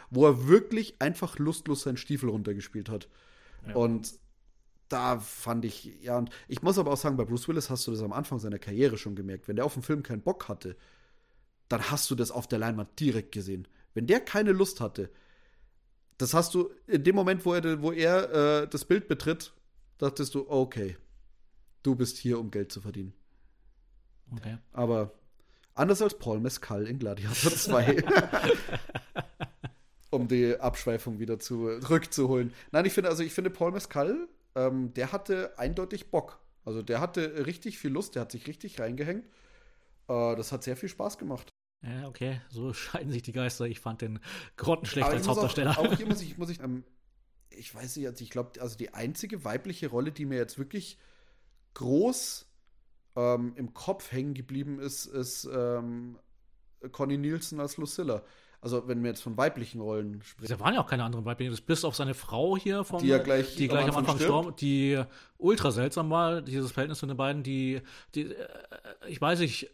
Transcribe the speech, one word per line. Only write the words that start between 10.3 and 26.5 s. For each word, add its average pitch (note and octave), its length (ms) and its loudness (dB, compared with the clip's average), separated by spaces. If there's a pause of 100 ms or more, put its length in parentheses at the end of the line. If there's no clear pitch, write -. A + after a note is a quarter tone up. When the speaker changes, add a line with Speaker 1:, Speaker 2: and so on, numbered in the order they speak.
Speaker 1:
hatte, F#2 280 -10 (920)
dann A#2 220 0
hast D3 200 0
du E3 40 0
das A#2+ 180 0
auf B2 140 -4
der A#2 120 -2
Leinwand A2 420 -4
direkt A#2 320 0
gesehen. F#2+ 340 -6 (280)
Wenn A#2 120 0
der G3+ 140 6
keine G#3 320 4
Lust F#3+ 300 2
hatte, G2+ 260 -4 (1080)
das B2+ 160 0
hast E3 200 4
du F3+ 160 2 (160)
in D3 180 4
dem F#3 120 8
Moment, F#3 300 2
wo F3 80 4
er, E3 260 2
wo D3+ 100 0
er, D#3+ 760 4
äh, C#3 40 -4
das - 160 -4
Bild G3+ 240 4
betritt, - 460 -2 (420)
dachtest C#3 380 -2
du, C#3 160 -2
okay, C3 480 0 (840)
du C3+ 140 4
bist B2 220 0
hier, A#2+ 200 0
um A2+ 120 -6
Geld G2+ 200 -2
zu G2 120 -10
verdienen. G2 320 -8 (1200)
Speaker 2:
Okay. G#2+ 220 -10 (140)
Speaker 1:
Aber A#2 420 2 (600)
anders F#3 280 4
als G#3 160 2
Paul A2 220 -2
Mescal A2 460 -2